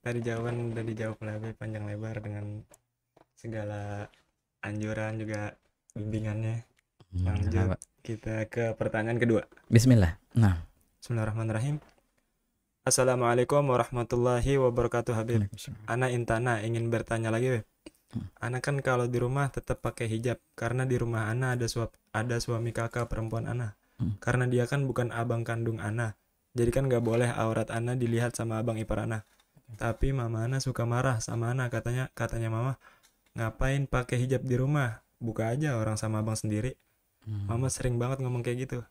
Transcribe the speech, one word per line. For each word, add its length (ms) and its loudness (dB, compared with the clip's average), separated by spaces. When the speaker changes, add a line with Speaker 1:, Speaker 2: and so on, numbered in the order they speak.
Speaker 1:
Tadi 180 -4
jawaban 540 -2
udah 100 -4
dijawab 380 -4
oleh 120 -6
Habib 220 -8
panjang 300 -8
lebar 340 -6
dengan 480 -8
segala 760 -8
anjuran 560 -4
juga 380 -6
bimbingannya. 720 -4
Speaker 2:
Hmm, 160 0
Speaker 1:
Lanjut 260 2
Speaker 2:
apa? 240 2
Speaker 1:
kita 460 -4
ke 280 -2
pertanyaan 440 0
kedua. 240 4
Speaker 2:
Bismillah. 480 8
Nah. 300 6
Speaker 1:
Bismillahirrahmanirrahim. 840 -2
Assalamualaikum 840 4
warahmatullahi 960 2
wabarakatuh, 560 2
Habib. 320 2
Speaker 2:
Waalaikumsalam. 400 -10
Speaker 1:
Ana 240 0
Intana 520 0
ingin 280 0
bertanya 400 0
lagi, 220 0
Habib. 160 0
Speaker 2:
Hmm. 160 -8
Speaker 1:
Ana 200 -4
kan 220 -2
kalau 260 2
di 120 0
rumah 300 0
tetap 320 -4
pakai 280 -4
hijab 320 -2
karena 280 -2
di 140 0
rumah 320 -2
Ana 260 0
ada 120 -2
suap-, 280 -4
ada 280 -2
suami 320 -2
kakak 360 -2
perempuan 400 -4
Ana. 300 -4
Speaker 2:
Hmm. 220 -2
Speaker 1:
Karena 280 2
dia 180 2
kan 180 0
bukan 280 0
abang 320 -2
kandung 360 -2
Ana, 380 -2
jadi 180 4
kan 180 2
nggak 160 4
boleh 240 4
aurat 400 0
Ana 260 -2
dilihat 380 0
sama 260 -4
abang 180 -2
ipar 280 -2
Ana. 180 -4
Tapi 380 0
mama 320 0
Ana 160 0
suka 240 -2
marah 380 2
sama 320 -2
Ana, 160 -2
katanya, 420 -2
katanya 400 -2
mama, 220 -2
"Ngapain 540 0
pakai 320 0
hijab 240 0
di 140 0
rumah? 420 2
Buka 320 -2
aja 280 0
orang 180 0
sama 240 -2
abang 160 0
sendiri." 400 -2
Speaker 2:
Hmm. 240 -6
Speaker 1:
Mama 220 0
sering 260 0
banget 240 0
ngomong 220 -2
kayak 240 -2
gitu. 140 -6